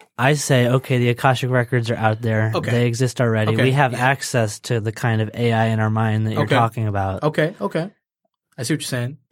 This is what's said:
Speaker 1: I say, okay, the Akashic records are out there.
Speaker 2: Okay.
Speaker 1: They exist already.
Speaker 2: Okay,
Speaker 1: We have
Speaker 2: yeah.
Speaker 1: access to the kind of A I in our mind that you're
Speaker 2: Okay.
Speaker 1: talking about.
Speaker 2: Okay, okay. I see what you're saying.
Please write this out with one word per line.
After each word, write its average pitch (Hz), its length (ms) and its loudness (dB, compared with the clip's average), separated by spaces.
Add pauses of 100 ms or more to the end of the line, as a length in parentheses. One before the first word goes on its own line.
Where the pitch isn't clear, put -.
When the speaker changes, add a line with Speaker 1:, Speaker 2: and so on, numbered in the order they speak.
(180)
Speaker 1:
I 135 160 4
say, 131 340 2
okay, 127 300 0
the 120 120 2
Akashic 127 400 0
records 120 400 0
are 117 60 -2
out 110 240 0
there. 110 340 0
Speaker 2:
Okay. - 160 -2
Speaker 1:
They 120 160 2
exist 123 340 -2
already. 110 340 2
Speaker 2:
Okay, 127 80 2
Speaker 1:
We 131 100 4
have 135 200 2
Speaker 2:
yeah. 113 60 -6
Speaker 1:
access 123 640 0
to 120 200 -2
the 107 120 -4
kind 110 300 0
of 107 120 -4
A 120 180 0
I 113 140 2
in 110 140 0
our 107 100 2
mind 110 360 0
that 110 80 -2
you're 104 80 0
Speaker 2:
Okay. 104 120 0
Speaker 1:
talking 113 320 0
about. 95 360 -4
Speaker 2:
Okay, 156 380 -2
okay. 180 300 -6 (680)
I 120 60 -8
see 156 100 -2
what 143 80 -4
you're - 40 -10
saying. 127 300 -6 (160)